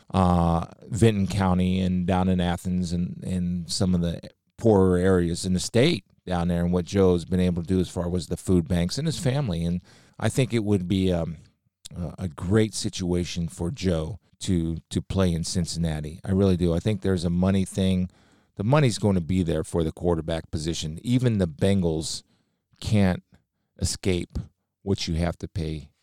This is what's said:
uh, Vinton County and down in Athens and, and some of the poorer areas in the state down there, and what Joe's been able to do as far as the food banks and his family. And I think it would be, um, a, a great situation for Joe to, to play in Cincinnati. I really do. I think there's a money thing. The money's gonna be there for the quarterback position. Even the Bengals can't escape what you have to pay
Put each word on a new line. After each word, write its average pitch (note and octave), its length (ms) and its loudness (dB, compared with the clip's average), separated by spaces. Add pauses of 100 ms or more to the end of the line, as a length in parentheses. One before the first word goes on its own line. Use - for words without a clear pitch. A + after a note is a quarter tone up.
(120)
uh, F2 540 4 (220)
Vinton G2+ 400 2
County F#2 520 2
and F2+ 260 0
down F#2 220 2
in F#2 120 2
Athens F2 520 -2
and, F2 300 -4
and F2+ 480 -4
some F#2 240 0
of F2 60 2
the E2+ 200 -4 (380)
poorer F#2+ 400 6
areas F2 480 2
in F#2 60 0
the F2+ 80 2
state C3 440 0 (220)
down F2 220 -2
there, F2 160 0
and F2 80 0
what F2+ 140 2
Joe's F2+ 380 4
been F2+ 160 -2
able F2+ 220 0
to D#2 60 -8
do F#2+ 100 2
as F2 100 0
far F2 280 -4
as D#2+ 100 -4
the F2+ 100 -6
food F2+ 300 2
banks F2 320 -2
and D3+ 80 -4
his C#3+ 120 -4
family. A#2+ 460 -2
And F2 160 -2 (380)
I A2+ 100 -2
think A#2+ 240 -2
it A#2 120 0
would G2 240 0
be, F#2+ 240 2
um, E2 240 -2 (580)
a, E2+ 300 -8
a F2+ 40 -4
great G2 460 0
situation F2 720 -4
for F2 240 -6
Joe D#2+ 480 -2 (220)
to, E2 380 0 (120)
to F2+ 100 -2
play F#2+ 320 0
in E2 120 -2
Cincinnati. D#2+ 800 -4
I F#2+ 80 -4
really F#2+ 240 4
do. E2+ 180 2
I F2 60 0
think G#2+ 220 -2
there's F#2 220 0
a F2 60 0
money F#2+ 340 2
thing. F#2 460 -2 (460)
The G2+ 80 -4
money's B2+ 340 2
gonna F#2+ 220 2
be F#2 220 0
there D#2+ 200 -2
for E2 220 -2
the D#2+ 80 -2
quarterback E2 580 -2
position. D#2+ 520 -6
Even B2 340 2
the F#2+ 100 2
Bengals E2 760 0 (580)
can't G2 420 2 (560)
escape - 600 -2 (440)
what G2 240 -4
you E2+ 80 -2
have E2+ 240 -2
to E2 100 -10
pay D#2 420 -8 (120)